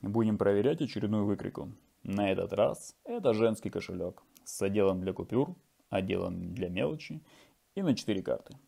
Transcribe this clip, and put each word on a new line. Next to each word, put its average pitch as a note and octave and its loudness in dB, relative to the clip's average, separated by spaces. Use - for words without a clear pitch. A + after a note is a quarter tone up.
будем G#2+ 2
проверять G#2 4
очередную G#2+ 0
выкройку. G2+ -4
На G2 0
этот F#2+ 0
раз A2+ 0
это F#3+ 0
женский A2 2
кошелёк F2+ -6
с - -8
отделом G2 4
для F#2 -2
купюр, C3+ 0
отделом F2+ -2
для F2+ -4
мелочи D3+ -4
и G3 -4
на E3+ 4
четыре G2+ -2
карты. - -4